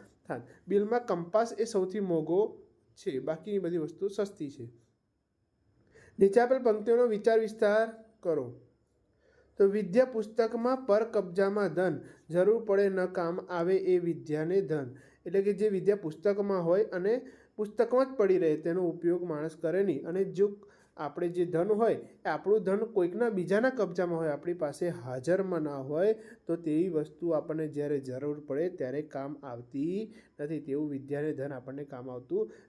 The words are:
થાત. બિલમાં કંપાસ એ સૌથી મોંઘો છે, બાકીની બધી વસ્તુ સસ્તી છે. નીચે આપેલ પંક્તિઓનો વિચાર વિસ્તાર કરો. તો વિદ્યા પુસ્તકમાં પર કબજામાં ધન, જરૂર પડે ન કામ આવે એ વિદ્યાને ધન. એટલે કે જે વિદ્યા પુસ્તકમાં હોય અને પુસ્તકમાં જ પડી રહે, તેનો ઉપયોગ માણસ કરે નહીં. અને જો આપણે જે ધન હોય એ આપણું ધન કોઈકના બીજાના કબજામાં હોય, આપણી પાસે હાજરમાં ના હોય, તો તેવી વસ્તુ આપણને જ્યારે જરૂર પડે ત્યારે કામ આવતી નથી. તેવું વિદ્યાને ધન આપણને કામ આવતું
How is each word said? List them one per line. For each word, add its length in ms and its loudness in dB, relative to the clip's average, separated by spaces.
થાત. 160 -8
બિલમાં 380 2
કંપાસ 520 0
એ 60 0
સૌથી 360 -2
મોંઘો 580 0
છે, 220 -6
બાકીની 400 -4
બધી 200 -2
વસ્તુ 300 -6
સસ્તી 420 -6
છે. 180 -14
નીચે 200 6
આપેલ 180 4
પંક્તિઓનો 480 4
વિચાર 340 4
વિસ્તાર 640 0
કરો. 340 -2
તો 120 8
વિદ્યા 360 4
પુસ્તકમાં 840 -2
પર 180 4
કબજામાં 720 0
ધન, 260 0
જરૂર 340 4
પડે 240 4
ન 180 0
કામ 320 -2
આવે 280 2
એ 220 4
વિદ્યાને 640 0
ધન. 360 -4
એટલે 160 2
કે 100 2
જે 160 0
વિદ્યા 280 2
પુસ્તકમાં 680 0
હોય 200 4
અને 420 -2
પુસ્તકમાં 480 2
જ 120 -12
પડી 220 4
રહે, 180 2
તેનો 320 0
ઉપયોગ 340 0
માણસ 340 -6
કરે 280 0
નહીં. 220 -2
અને 180 0
જો 320 0
આપણે 320 -4
જે 160 0
ધન 240 0
હોય 260 4
એ 340 -8
આપણું 320 2
ધન 160 0
કોઈકના 540 0
બીજાના 400 2
કબજામાં 480 -2
હોય, 100 -2
આપણી 260 -4
પાસે 340 -4
હાજરમાં 720 -2
ના 140 -4
હોય, 380 0
તો 100 0
તેવી 320 0
વસ્તુ 420 -4
આપણને 380 -2
જ્યારે 320 -2
જરૂર 460 -6
પડે 220 -2
ત્યારે 340 -6
કામ 400 -8
આવતી 720 -6
નથી. 200 -6
તેવું 300 -4
વિદ્યાને 420 -4
ધન 200 -6
આપણને 320 -12
કામ 260 -12
આવતું 420 -4